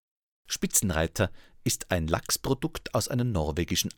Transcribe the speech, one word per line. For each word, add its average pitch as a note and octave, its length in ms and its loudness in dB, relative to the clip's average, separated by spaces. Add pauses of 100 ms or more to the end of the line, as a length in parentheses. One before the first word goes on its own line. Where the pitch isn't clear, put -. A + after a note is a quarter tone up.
(500)
Spitzenreiter F2 800 2 (340)
ist - 260 -2
ein E2+ 160 2
Lachsprodukt - 880 -2
aus A#2 140 0
einer B2 160 0
norwegischen E2+ 720 0